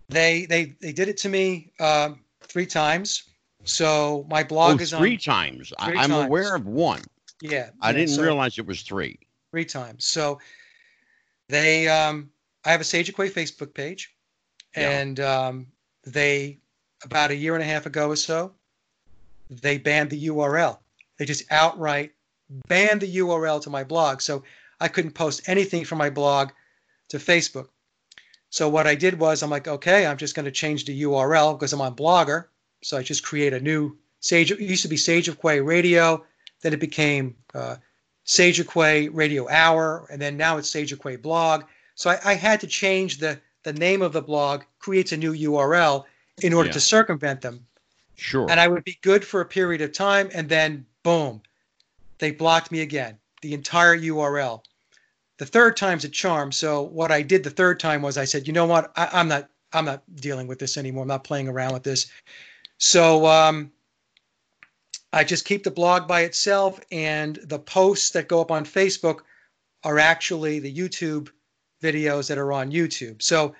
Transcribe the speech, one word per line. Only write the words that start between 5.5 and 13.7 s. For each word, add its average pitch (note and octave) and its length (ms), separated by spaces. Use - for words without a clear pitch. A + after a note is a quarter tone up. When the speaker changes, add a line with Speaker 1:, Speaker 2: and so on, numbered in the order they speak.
Speaker 2:
I, G#2 120
Speaker 1:
three - 80
Speaker 2:
I'm C3+ 120
Speaker 1:
times. D3 180
Speaker 2:
aware F#3 280
of B2+ 100
one. A#2 360
Speaker 1:
Yeah, C#3+ 280
Speaker 2:
I A2 80
Speaker 1:
yeah, A#2+ 80
Speaker 2:
didn't D#3 180
Speaker 1:
so D3 80
Speaker 2:
realize C#3+ 340
it A2+ 80
was F2+ 160
three. E2 380
Speaker 1:
Three E3 140
times. A#2+ 400
So D3 340
they, D#3+ 400
um, D3+ 420
I D#3 80
have E3 80
a D#3 60
Sage F3 280
Aquay G3 160
Facebook D#3 440